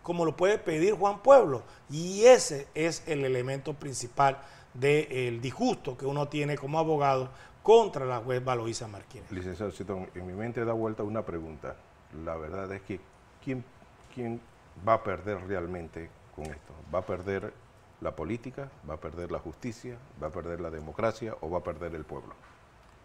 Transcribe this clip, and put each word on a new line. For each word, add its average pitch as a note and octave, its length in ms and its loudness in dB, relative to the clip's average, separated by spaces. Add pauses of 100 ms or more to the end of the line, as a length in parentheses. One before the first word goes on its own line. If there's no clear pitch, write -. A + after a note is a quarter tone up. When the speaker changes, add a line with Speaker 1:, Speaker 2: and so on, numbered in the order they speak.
Speaker 1:
como E3+ 220 0
lo D#3 120 2
puede G3+ 220 4
pedir F3 360 2
Juan G3+ 280 0
Pueblo. G#3 400 10 (280)
Y F3+ 340 0
ese F#3+ 500 10
es D#3+ 320 0
el D3 180 0
elemento C3 500 -2
principal C3+ 640 0 (360)
del B2+ 680 2
disgusto C3+ 560 -2
que C3+ 100 -8
uno C#3 220 -2
tiene D3 280 -2
como C#3+ 220 -4
abogado C#3+ 500 2 (340)
contra G3+ 440 6
la B2 120 -2
juez B2+ 260 -2
Valoisa A#2 440 -2
Martínez. G2+ 420 -16
Speaker 2:
Licenciado F#2 420 -6
Citón, F#2+ 420 -6
en F2+ 120 -10
mi F2+ 60 -8
mente A#2 320 -4
da A2+ 80 0
vuelta A2+ 300 -2
una G#2+ 220 -4
pregunta. D#2+ 520 -10 (480)
La E2 120 -6
verdad F#2 360 -8
es G2 100 -10
que F#2 180 -10 (440)
¿quién, B2+ 200 -6 (500)
quién A#2 260 -6 (460)
va A2+ 80 6
a A2+ 80 2
perder F#2+ 440 -4
realmente E2+ 640 -6 (260)
con D2+ 120 -10
esto? D2 260 -14 (220)
¿Va F#2 60 2
a - 60 -10
perder G2 460 -4 (480)
la E2 160 -6
política? A#2+ 540 -8 (180)
¿Va D#2 60 -6
a - 20 -10
perder E2 340 -8
la E2 80 -4
justicia? A#2 600 -10 (240)
¿Va D#2 60 -4
a - 20 -4
perder E2+ 300 -8
la E2 100 -6
democracia? D#2+ 720 -4
¿O D#2 80 -6
va F2 80 0
a E2 40 -2
perder D#2+ 320 -8
el D#2 100 -10
pueblo? - 280 -12 (720)